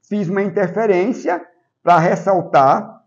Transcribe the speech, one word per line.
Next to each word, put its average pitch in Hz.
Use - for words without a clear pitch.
fiz 202
uma 196
interferência 185
pra 175
ressaltar 170